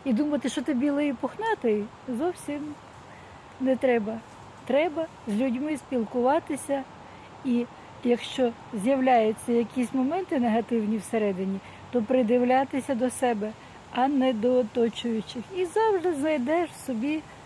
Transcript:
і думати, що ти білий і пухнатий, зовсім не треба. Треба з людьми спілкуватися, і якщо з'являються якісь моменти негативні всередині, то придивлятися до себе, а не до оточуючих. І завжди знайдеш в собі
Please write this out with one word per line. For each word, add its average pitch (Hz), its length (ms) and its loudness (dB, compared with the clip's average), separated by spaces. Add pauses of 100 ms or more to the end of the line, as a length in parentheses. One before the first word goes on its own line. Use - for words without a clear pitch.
і 269 80 0
думати, 294 360 0
що 277 140 -4
ти 294 120 -2
білий 285 360 0
і - 20 -4
пухнатий, 247 720 -2 (240)
зовсім 294 680 -6 (840)
не 262 160 2
треба. 226 420 0 (480)
Треба 311 400 2 (200)
з 208 80 -2
людьми 262 420 0
спілкуватися, 262 1040 0 (640)
і 240 220 2 (380)
якщо 240 480 0 (220)
з'являються 240 800 4
якісь 233 420 0
моменти 302 460 0
негативні 226 580 2
всередині, 190 640 -2 (320)
то 240 100 2
придивлятися 254 920 2
до 240 160 0
себе, 220 420 -2 (420)
а 254 140 4
не 262 240 2
до 233 200 2
оточуючих. 233 880 0 (140)
І 359 80 0
завжди 370 500 2
знайдеш 302 560 0
в - 160 -14
собі 277 360 -2 (240)